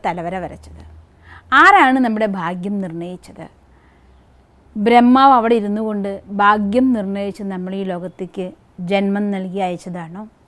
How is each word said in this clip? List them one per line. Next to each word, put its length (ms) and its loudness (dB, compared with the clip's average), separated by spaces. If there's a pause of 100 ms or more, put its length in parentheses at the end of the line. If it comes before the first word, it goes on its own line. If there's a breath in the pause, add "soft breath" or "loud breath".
തലവര 340 -6
വരച്ചത്? 440 -14 (720 soft breath)
ആരാണ് 460 6
നമ്മുടെ 280 0
ഭാഗ്യം 540 -6
നിർണ്ണയിച്ചത്? 640 -12 (1300 soft breath)
ബ്രഹ്മാവ് 580 6
അവിടെ 220 4
ഇരുന്നു 260 -2
കൊണ്ട് 300 -6 (140)
ഭാഗ്യം 680 2
നിർണ്ണയിച്ച് 500 -6
നമ്മൾ 320 -8
ഈ 80 -6
ലോകത്തേക്ക് 640 -10 (320)
ജന്മം 520 0
നൽകി 280 -6
അയച്ചതാണോ? 640 -8 (240)